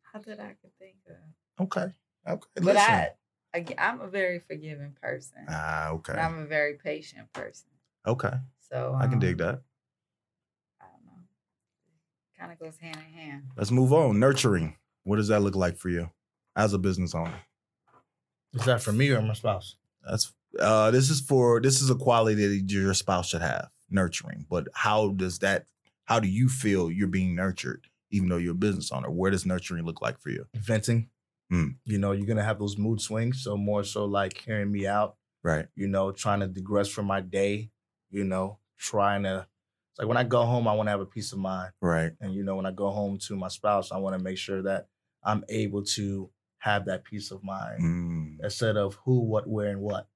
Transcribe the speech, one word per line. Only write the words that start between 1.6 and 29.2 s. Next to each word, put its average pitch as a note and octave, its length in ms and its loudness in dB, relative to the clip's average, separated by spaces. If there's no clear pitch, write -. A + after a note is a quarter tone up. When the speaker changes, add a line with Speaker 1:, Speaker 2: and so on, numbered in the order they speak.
Speaker 2:
Okay. F#3 280 -4
Okay. - 280 -6
Speaker 1:
But F3+ 80 0
Speaker 2:
Listen. G3+ 180 6
Speaker 1:
I, G#3+ 260 6
I, F3 120 -4
I'm A#3 240 -2
a G#3 60 -10
very F3+ 320 -2
forgiving D3+ 640 -14
person. - 460 -12
Speaker 2:
Ah, D#2 440 -4
okay. D#2+ 220 -6
Speaker 1:
And - 80 -4
I'm E3 180 -4
a D#3 60 -10
very D3 280 -2
patient - 600 -12
person. - 360 -14
Speaker 2:
Okay. - 280 0
Speaker 1:
So, B2+ 300 -4
Speaker 2:
I C3 80 4
can B2+ 120 2
dig F2+ 220 2
Speaker 1:
um, E2 60 0
Speaker 2:
that. C3 140 -4
Speaker 1:
I F#2 40 -20
don't F2 200 -20
know. F3+ 160 -20
Kinda F3 160 -16
goes D#3+ 220 -18
hand D#3+ 200 -14
in - 160 -20
hand. D3 300 -14
Speaker 2:
Let's G#2+ 160 -2
move B2+ 220 6
on. C3 260 6
Nurturing. A2 560 4
What G2+ 140 2
does G#2+ 120 2
that G#2+ 120 6
look G2 140 2
like F2+ 220 2
for - 120 -6
you E2+ 200 -2
as G#2 180 4
a G2 60 0
business F#2 360 0
owner? E2 260 -6
Speaker 3:
Is A2+ 120 -4
that A#2+ 160 4
for G#2+ 100 -2
me B2+ 200 4
or A#2 100 4
my A2 120 0
spouse? G#2 420 -4
Speaker 2:
That's, - 280 -2
uh, G#2+ 320 6
this C3 180 6
is D#3 120 2
for, A#2+ 400 4
this C3 200 4
is C3+ 80 4
a B2+ 60 6
quality A2+ 520 4
that G2 240 0
your G2 240 2
spouse F2+ 340 0
should E2 120 -2
have. B1 280 -4
Nurturing. F2 600 -2
But F2 240 -2
how G#2+ 360 2
does F#2 300 -2
that, G2 260 0
how A2+ 140 4
do A2 80 2
you A2 220 4
feel G2+ 400 2
you're F#2+ 200 0
being F#2 260 0
nurtured, F2+ 520 -4
even F#2+ 200 2
though F2 80 2
you're F2 160 0
a - 20 -2
business F#2+ 360 0
owner? B1 200 -4
Where F#2 200 2